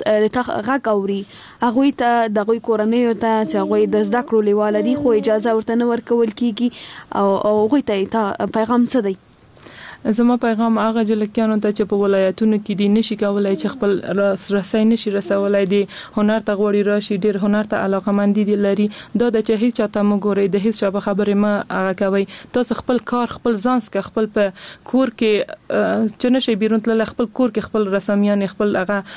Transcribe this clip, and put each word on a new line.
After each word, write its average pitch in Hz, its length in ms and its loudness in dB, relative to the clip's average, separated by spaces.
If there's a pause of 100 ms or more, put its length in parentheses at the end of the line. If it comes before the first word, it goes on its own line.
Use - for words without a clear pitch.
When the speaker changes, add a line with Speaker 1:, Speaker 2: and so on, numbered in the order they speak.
Speaker 1:
آه، 214 200 2
د 214 120 -2
تا 240 80 -2 (220)
غږ 262 260 -2
اوري. 196 260 -2 (420)
هغوی 262 300 2 (120)
ته، 233 240 2
د 208 100 0
هغوی 226 320 0
کورنیو 226 560 2
ته 220 180 2
چې 214 200 -4
هغوی 208 340 2
د 214 140 2
زده 240 100 0
کړو 220 300 2
لیواله 208 340 0
دي، 247 160 0
خو 233 160 4
اجازه 220 400 0
ورته 226 160 -4
نه 240 160 0
ورکول 233 400 0
کیږي 240 400 -2 (420)
او، 202 160 0 (220)
او 214 160 2
هغوی 269 160 2
ته 202 200 -2
یې 202 60 -4
تا 208 380 -2 (140)
پیغام 240 260 2
څه 254 120 0 (120)
دی؟ 190 80 -6 (880)
Speaker 2:
زما 240 300 2
پیغام 226 420 0
هغه 220 240 0
جلکیانو 214 560 0
ته 208 120 0
چې 208 120 0
په 202 140 -2
ولایتونو 196 600 2
کې 208 160 -4
دي، 202 160 0
نشي 220 280 2
کولای 202 400 0
چې 220 100 -4
خپل 208 340 -2
راس-، 196 500 -2
رسۍ 202 340 0
نشي 220 260 2
رسولای، 202 560 0
دي 196 220 2 (280)
هنر 214 240 2
ته 214 140 -2
غواړي 208 320 0
راشي، 208 320 0
ډېر 202 180 0
هنر 208 280 0
ته 214 120 -4
علاقه‌مندي 202 680 0
دي 208 100 0
لري، 202 340 2 (280)
دا 240 120 2
ده 220 120 2
چې 220 220 0
هیڅ 240 100 2
چا 214 140 -2
ته 208 160 -2
مه 208 160 2
ګورئ، 202 300 0
د 185 80 0
هیڅ 214 220 0
چا 196 120 0
په 202 100 -2
خبرې 202 340 0
مه 208 360 2
هغه 190 220 -2
کوئ. 196 320 0 (280)
تاسو 247 220 0
خپل 247 240 -2
کار 240 280 -4
خپل - 260 -2
ځان 240 280 0
سکه، 196 200 -6
خپل 220 260 -2
په 208 260 0 (300)
کور 254 260 0
کې، 220 240 0 (380)
اه، 208 360 0
چې - 180 -6
نشئ 247 300 2
بیرون 220 260 0
تللی، 226 240 0
خپل 233 280 -4
کور 254 160 2
کې 226 120 -4
خپل 214 280 -2
رسامیان 202 580 0
خپل 202 300 -2
هغه 196 280 -2 (120)